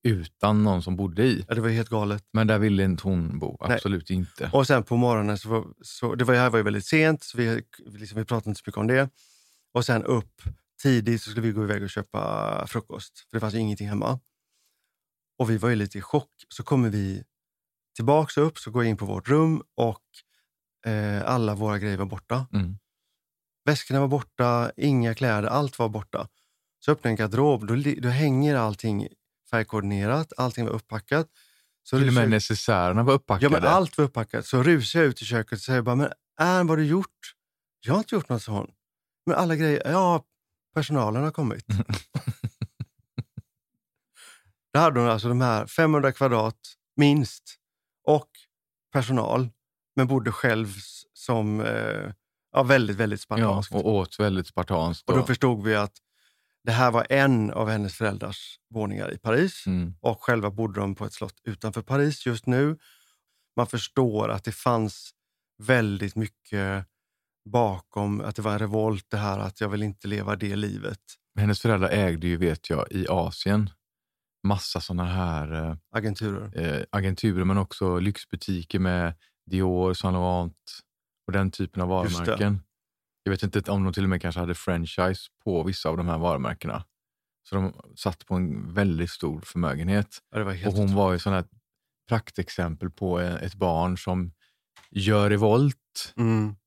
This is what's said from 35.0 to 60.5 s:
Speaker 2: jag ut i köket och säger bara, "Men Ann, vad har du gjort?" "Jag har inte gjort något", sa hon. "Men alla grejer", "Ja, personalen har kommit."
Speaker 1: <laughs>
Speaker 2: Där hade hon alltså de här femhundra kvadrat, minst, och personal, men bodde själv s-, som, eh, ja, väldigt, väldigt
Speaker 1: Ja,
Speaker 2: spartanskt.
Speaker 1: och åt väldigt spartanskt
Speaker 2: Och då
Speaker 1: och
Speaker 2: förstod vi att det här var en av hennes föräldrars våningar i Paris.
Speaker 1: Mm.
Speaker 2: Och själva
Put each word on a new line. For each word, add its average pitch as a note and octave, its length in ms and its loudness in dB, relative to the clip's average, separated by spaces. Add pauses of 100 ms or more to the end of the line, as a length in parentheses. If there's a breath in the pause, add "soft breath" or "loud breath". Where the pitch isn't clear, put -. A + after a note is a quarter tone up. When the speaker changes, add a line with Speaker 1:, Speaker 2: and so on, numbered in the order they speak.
Speaker 2:
jag D3+ 80 6
ut B2 140 -4
i - 20 -12
köket A2 280 -2
och A2+ 100 -8
säger B2+ 200 0
bara, A#2+ 120 0
"Men C#3 180 0 (280)
Ann, F3+ 260 4
vad - 20 0
har D#3+ 80 2
du D#3 100 2
gjort?" - 480 -2 (460)
"Jag B2 140 -2
har F#3+ 40 2
inte A3 160 -4
gjort F#3 140 -2
något", A#2 140 -2
sa A2 100 -8
hon. G#2 180 -6 (560)
"Men E3+ 100 2
alla E3 200 2
grejer", D3+ 280 2
"Ja, F3 400 2 (500)
personalen C3 500 0
har D3+ 60 0
kommit." A2+ 360 -4
Speaker 1:
<laughs> G#2+ 100 0 (3000 loud breath)
Speaker 2:
Där C#3 80 4
hade D3+ 200 6
hon A#2+ 80 4
alltså A2+ 200 2
de A#2+ 120 2
här A2+ 260 2
femhundra D3+ 460 2
kvadrat, A#2 460 2 (380)
minst, C#3+ 580 2 (520)
och D3+ 220 2 (640)
personal, B2 560 0 (480)
men C3 100 4
bodde B2 260 0
själv A2 440 0
s-, - 260 -18 (100)
som, G#2+ 480 -2
eh, A2 520 -4 (400)
ja, C3+ 100 4
väldigt, A#2+ 340 4
väldigt G#2 240 -2
Speaker 1:
Ja, - 160 -6
Speaker 2:
spartanskt. G2+ 380 0
Speaker 1:
och G2 140 0
åt G2 320 0
väldigt F#2+ 260 0
spartanskt E2+ 600 -2
Speaker 2:
Och - 60 2
då C3 60 6
Speaker 1:
och B2+ 60 -2
Speaker 2:
förstod A#2+ 380 0
vi G#2+ 100 2
att G#2 180 0 (720)
det A#2 80 0
här B2 180 4
var A2+ 200 2
en C3 400 4
av G#2+ 200 -2
hennes G#2 240 -2
föräldrars G2+ 640 -6 (120)
våningar G2+ 440 -4
i F#2+ 40 -14
Paris. C#3 480 0
Speaker 1:
Mm. F2+ 340 -2
Speaker 2:
Och A2+ 220 -2
själva A2 280 2